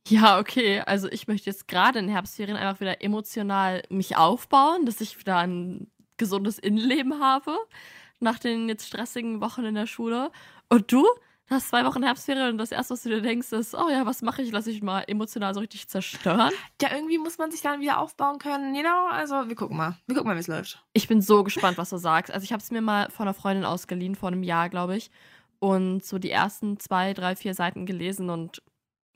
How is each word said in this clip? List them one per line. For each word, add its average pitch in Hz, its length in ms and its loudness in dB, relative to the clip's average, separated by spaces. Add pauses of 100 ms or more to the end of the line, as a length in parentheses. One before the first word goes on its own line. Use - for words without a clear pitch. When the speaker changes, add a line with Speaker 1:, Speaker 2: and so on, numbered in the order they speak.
Speaker 1:
Ja, 214 320 10
okay. 208 400 0
Also 196 280 0
ich - 200 -8
möchte 208 200 -2
jetzt - 200 -10
gerade 208 320 4
in 185 80 -2
Herbstferien 202 480 -4
einfach 196 240 -4
wieder 190 220 -4
emotional 202 840 -2
mich 190 280 -2
aufbauen, 277 680 6
dass 233 160 -2
ich - 160 -6
wieder 185 220 0
ein 175 540 -4 (240)
gesundes 196 420 -2
Innenleben 254 600 2
habe 277 360 2 (640)
nach 233 220 0
den 226 280 -2
jetzt 214 200 -6
stressigen 226 520 -6
Wochen 233 240 -4
in 214 120 -2
der 208 100 -2
Schule. 240 460 -4 (360)
Und 233 220 6
du? 269 160 8 (400)
Du 262 80 -2
hast 262 140 -2
zwei 240 160 2
Wochen 262 180 0
Herbstferien 269 460 0
und 226 100 -2
das 233 140 -6
Erste, 254 220 -4
was - 100 -10
du 233 60 -4
dir 220 100 0
denkst, 233 320 -2
ist, 220 240 -4
"Oh 339 120 0
ja, 269 160 2
was 247 180 -4
mache 233 200 -4
ich? 233 80 -6
Lass 214 160 -2
ich 214 160 -6
mal 190 240 -2
emotional 208 480 -4
so 202 60 -4
richtig 214 260 -10
zerstören?" 190 640 2 (280)
Speaker 2:
Ja, 277 120 0
irgendwie 311 260 -2
muss 320 200 -6
man 320 140 -4
sich 311 80 -10
dann 285 200 -2
wieder 285 180 0
aufbauen 285 420 -2
können. 277 340 -4
You 285 80 -2
know? 359 260 2
Also 285 400 -2
wir 233 60 -6
gucken 208 220 -6
mal. 160 200 -2 (100)
Wir 254 100 -2
gucken - 120 0
mal, 180 80 0
wie's 170 120 -6
läuft. - 360 -8 (100)
Speaker 1:
Ich 220 120 4
bin 220 160 6
so 202 220 8
gespannt, 180 340 0
was 175 120 -6
du 185 60 -6
sagst. 170 360 0
Also 190 100 -4
ich 196 100 -8
hab's 214 200 -6
mir 226 100 -2
mal 208 280 0
von 202 180 -4
einer 196 60 -2
Freundin 190 300 -2
ausgeliehen, 180 520 -4
vor 180 140 -4
einem 185 120 -2
Jahr, 175 260 0
glaub 180 220 -2
ich. 208 220 -6 (480)
Und 190 440 2
so 190 140 -6
die 185 140 -4
ersten 202 480 0
zwei, 190 340 -2
drei, 185 220 -4
vier 190 180 -6
Seiten 180 320 -4
gelesen 185 440 -6
und 165 320 -8 (540)